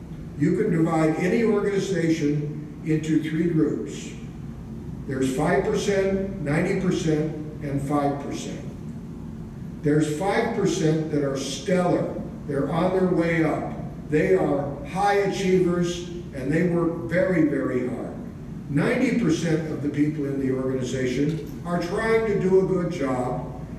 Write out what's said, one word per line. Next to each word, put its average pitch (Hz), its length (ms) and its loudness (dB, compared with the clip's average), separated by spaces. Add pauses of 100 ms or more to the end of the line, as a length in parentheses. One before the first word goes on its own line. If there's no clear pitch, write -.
(380)
You 170 200 2
can - 140 2
divide 160 460 2
any 220 260 2
organization 170 1400 0
into 156 360 2
three 170 280 0
groups. - 600 0 (1000)
There's 131 280 0
five 175 300 2
percent, 196 760 0
ninety 175 380 0
percent, 156 560 0 (260)
and 139 200 -2
five 143 420 0
percent. 110 400 -8 (1200)
There's 151 340 2
five 208 380 0
percent 160 560 2
that 143 120 2
are 135 140 0
stellar. - 760 0 (340)
They're 143 240 0
on 180 200 2
their 185 180 4
way 165 340 4
up. - 300 0 (360)
They 185 260 4
are - 500 0
high 202 300 2
achievers, 180 920 2 (260)
and 135 180 -4
they 175 180 4
work 165 400 0
very, 175 400 4
very 131 380 0
hard. 123 280 -6 (540)
Ninety 226 500 2
percent 160 520 2
of 131 120 -6
the 147 60 -2
people 147 360 0
in 135 140 -2
the 127 140 0
organization 131 1120 -2
are 170 160 -2
trying 220 460 2
to 180 120 2
do 185 220 4
a 175 60 2
good 175 240 0
job, 131 720 -4 (180)